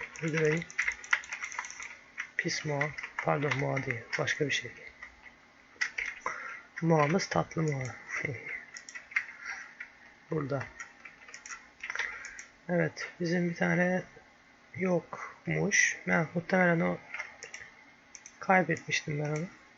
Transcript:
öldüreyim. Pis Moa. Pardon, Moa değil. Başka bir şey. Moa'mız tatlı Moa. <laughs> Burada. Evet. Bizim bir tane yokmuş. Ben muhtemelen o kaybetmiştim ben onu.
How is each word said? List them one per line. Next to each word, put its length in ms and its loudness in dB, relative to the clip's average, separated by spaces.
öldüreyim. 400 2
Pis 280 0
Moa. 240 0
Pardon, 420 2
Moa 260 0
değil. 160 -2
Başka 260 2
bir 60 0
şey. 200 0
Moa'mız 460 6
tatlı 360 2
Moa. 320 -2
<laughs> 120 -4
Burada. 320 0
Evet. 500 0
Bizim 300 2
bir 60 -2
tane 480 2
yokmuş. 1200 2
Ben 260 4
muhtemelen 460 4
o 180 2
kaybetmiştim 800 2
ben 100 -2
onu. 160 0